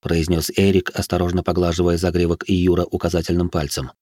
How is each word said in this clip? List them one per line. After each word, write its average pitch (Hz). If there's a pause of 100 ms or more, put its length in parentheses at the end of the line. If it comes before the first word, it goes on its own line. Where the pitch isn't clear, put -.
произнёс 82
Эрик, 95
осторожно 90
поглаживая 87
загривок 85
Юра 90
указательным 87
пальцем. 71 (100)